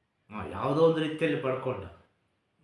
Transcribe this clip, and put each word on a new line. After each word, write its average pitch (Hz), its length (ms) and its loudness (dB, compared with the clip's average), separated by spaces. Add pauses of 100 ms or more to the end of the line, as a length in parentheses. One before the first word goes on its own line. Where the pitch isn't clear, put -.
(320)
ಆ, 104 140 -8
ಯಾವುದೋ 135 360 0
ಒಂದು 165 180 6
ರೀತಿಯಲ್ಲಿ 151 420 -2
ಪಡ್ಕೊಂಡ, 127 420 -4 (800)